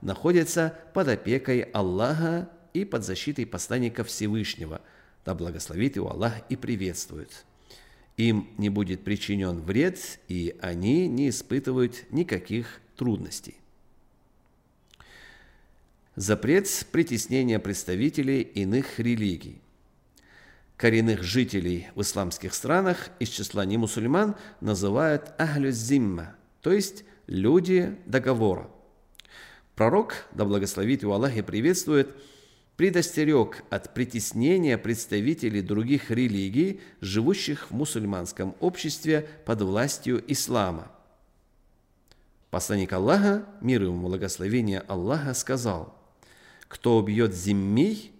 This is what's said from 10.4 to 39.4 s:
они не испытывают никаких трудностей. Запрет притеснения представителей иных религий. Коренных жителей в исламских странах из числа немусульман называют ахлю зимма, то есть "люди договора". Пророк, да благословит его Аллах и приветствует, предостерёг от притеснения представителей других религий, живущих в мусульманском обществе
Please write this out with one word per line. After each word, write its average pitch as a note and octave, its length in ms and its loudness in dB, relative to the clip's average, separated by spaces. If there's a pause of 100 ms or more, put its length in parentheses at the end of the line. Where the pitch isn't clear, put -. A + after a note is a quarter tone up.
они G2 480 2
не C3+ 220 0
испытывают B2+ 840 -2
никаких A#2 680 -4 (140)
трудностей. - 600 -4 (2500)
Запрет C3+ 760 2
притеснения B2 680 2
представителей B2+ 840 0
иных G2+ 560 -2
религий. A2 640 -2 (1160)
Коренных A2+ 440 4
жителей F2+ 720 -2
в G2 80 -4
исламских F#2+ 540 -4
странах F3+ 540 0 (100)
из A#2 100 -2
числа - 360 -4
немусульман A#2 680 0 (260)
называют G#2+ 760 0
ахлю D3 320 0
зимма, A2+ 640 0 (260)
то D#3+ 100 0
есть G3 320 0 (240)
"люди F3 800 2
договора". A2+ 600 0 (1080)
Пророк, F3 560 2
да - 120 -2
благословит G2+ 600 0
его G2+ 100 2
Аллах A#2 240 2
и G#2 60 -2
приветствует, D3 720 2 (600)
предостерёг D#3 960 4
от - 240 -6
притеснения B2 840 2
представителей A2 840 -2
других A2+ 480 0
религий, A#2+ 680 0 (220)
живущих C3+ 720 0
в - 20 -6
мусульманском G2+ 840 -4
обществе D#3 680 -2 (180)